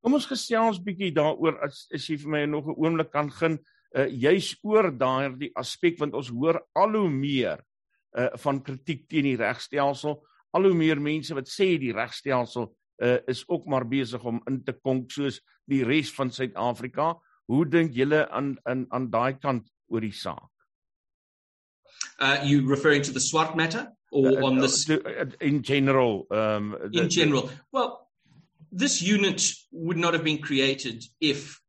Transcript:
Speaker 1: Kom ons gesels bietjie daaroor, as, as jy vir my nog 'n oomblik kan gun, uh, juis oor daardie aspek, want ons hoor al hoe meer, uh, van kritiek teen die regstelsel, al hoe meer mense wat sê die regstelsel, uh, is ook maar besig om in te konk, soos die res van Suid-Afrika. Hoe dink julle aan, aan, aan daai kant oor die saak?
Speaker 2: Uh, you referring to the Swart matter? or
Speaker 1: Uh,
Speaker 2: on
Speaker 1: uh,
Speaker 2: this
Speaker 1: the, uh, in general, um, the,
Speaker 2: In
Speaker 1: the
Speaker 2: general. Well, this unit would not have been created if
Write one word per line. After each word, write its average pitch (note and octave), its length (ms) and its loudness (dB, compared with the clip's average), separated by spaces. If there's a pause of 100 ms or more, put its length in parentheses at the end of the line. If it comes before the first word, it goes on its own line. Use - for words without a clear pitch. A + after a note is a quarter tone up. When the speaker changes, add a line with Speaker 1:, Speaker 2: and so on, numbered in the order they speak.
Speaker 1:
Kom B3 160 2
ons C#4 140 0
gesels A3+ 500 0
bietjie F#3+ 320 -4
daaroor, D#3 540 2
as, - 160 -10 (100)
as D3 140 -8
jy D#3 160 -4
vir D3 80 -8
my D3 160 0
nog D3 240 -4
'n - 80 -6
oomblik D#3+ 320 0
kan D3 180 -2
gun, D#3+ 300 -2 (400)
uh, C3+ 80 4
juis C#3+ 560 2
oor G#3 320 4
daardie C3 640 -2
aspek, E3 400 0
want D3 160 -2
ons B2 160 -6
hoor D3+ 320 0 (120)
al G#3 200 4
hoe G3+ 160 2
meer, C3+ 480 0 (580)
uh, A#2+ 220 0
van C#3 240 -2
kritiek C3+ 460 -8
teen D3 200 0
die B2+ 80 0
regstelsel, C#3 840 -2 (320)
al F3+ 80 4
hoe F#3+ 120 6
meer D#3+ 260 2
mense D3+ 340 -4
wat C3+ 160 -8
sê F#3+ 280 2
die C3 140 -4
regstelsel, A#2+ 760 -4 (320)
uh, B2 240 4
is B2+ 220 -4
ook F3 180 -4
maar C3 180 0
besig A#2+ 400 -4
om A#2 220 -2
in C3 180 -4
te - 80 -6
konk, C3 380 -2
soos C#3 320 -4 (240)
die C3+ 180 2
res C#3+ 300 0
van C3 160 -4
Suid-Afrika. B2 840 -4 (360)
Hoe D3 160 4
dink D#3+ 260 2
julle C#3+ 380 2
aan, C3 340 -4
aan, B2+ 260 -4
aan B2 200 -4
daai B2+ 320 0
kant B2 240 -2 (240)
oor A2+ 100 0
die G#2+ 140 -6
saak? - 360 -10 (1700)
Speaker 2:
Uh, C3+ 240 2
you C#3+ 240 6
referring C#3+ 340 4
to C3+ 100 -4
the C3 80 -2
Swart D#3+ 360 0
matter? E3 320 -2 (220)
or C3+ 280 4
Speaker 1:
Uh, C3+ 80 2
Speaker 2:
on C3 120 4
Speaker 1:
uh, C3 40 4
Speaker 2:
this C3+ 220 2
Speaker 1:
the, D#3 180 2
uh, C3 240 -6 (140)
in C#3+ 220 0
general, C3+ 680 2
um, G#2+ 480 0
the, G#2 200 -4
Speaker 2:
In - 60 2
Speaker 1:
the - 40 0
Speaker 2:
general. D3+ 420 2 (220)
Well, - 360 -4 (640)
this F3+ 300 0
unit G3 400 2 (300)
would E3 240 -4
not E3+ 180 2
have D#3+ 100 0
been D3+ 180 -2
created C3+ 600 -2 (160)
if - 480 -2